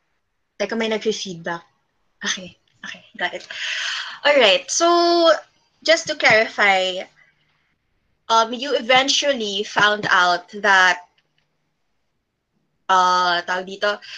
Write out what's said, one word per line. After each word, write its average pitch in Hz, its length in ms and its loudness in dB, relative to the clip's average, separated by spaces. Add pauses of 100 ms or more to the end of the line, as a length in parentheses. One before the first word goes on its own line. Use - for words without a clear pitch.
(580)
teka, 202 180 -4
may 226 140 -4
nagfe-feedback. 185 720 -6 (640)
Okay, 190 320 -8 (280)
okay, 175 180 -16 (140)
got 180 180 -8
it. 180 120 -14 (760)
All 294 120 4
right, 202 340 4
so 339 600 2 (520)
just 330 260 0
to 302 60 -4
clarify, 208 920 0 (1200)
um, 226 240 2
you 254 240 -6
eventually 254 880 0
found 208 460 0
out 180 400 2 (100)
that, 185 480 2 (1800)
uh, 180 540 2
tawag 185 240 -6
dito, 202 320 -4 (200)